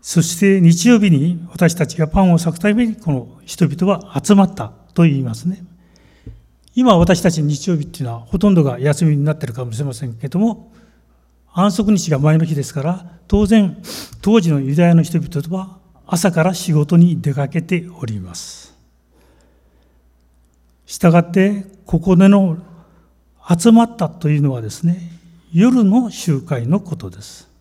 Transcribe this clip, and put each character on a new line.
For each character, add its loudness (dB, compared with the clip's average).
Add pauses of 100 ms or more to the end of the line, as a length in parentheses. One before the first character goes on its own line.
そ -2
し -4
て 2
日 4
曜 6
日 2
に 0
私 0
た -4
ち -12
が -2
パ -2
ン 4
を 4
裂 -2
く -10
た 0
め 0
に -6
こ -6
の -6 (160)
人 -2
々 -2
は -6
集 4
ま 6
っ -4
た -12 (220)
と 2
言 4
い -4
ま -6
す -8
ね。 -8 (1080)
今 4
私 4
た 0
ち -4
日 -4
曜 0
日 -4
っ -10
て -18
い -4
う -4
の -8
は -12
ほ -8
と 2
ん 4
ど 4
が -2
休 0
み 2
に -2
な -2
っ -10
て -8
る -12
か -10
も -10
し -8
れ -6
ま -8
せ -10
ん -10
け -12
ど -4
も、 -4 (800)
安 0
息 -2
日 0
が 0
前 2
の 2
日 -4
で -4
す -10
か -6
ら、 -8
当 2
然 2 (440)
当 4
時 0
の 0
ユ -4
ダ 4
ヤ 4
の 6
人 -4
々 -8
は -12 (280)
朝 -2
か 0
ら 0
仕 -6
事 2
に 4
出 -4
か -4
け -4
て -6 (140)
お -8
り -8
ま -14
す。 -20 (2000)
し -18
た 2
が 4
っ -2
て、 0 (180)
こ -2
こ 2
で 6
の 2 (880)
集 2
ま 6
っ -4
た -4
と -6
い 0
う 0
の 0
は -10
で -10
す -12
ね、 -2 (500)
夜 2
の 2
集 -4
会 -6
の 0
こ -12
と -14
で -20
す。 -20 (100)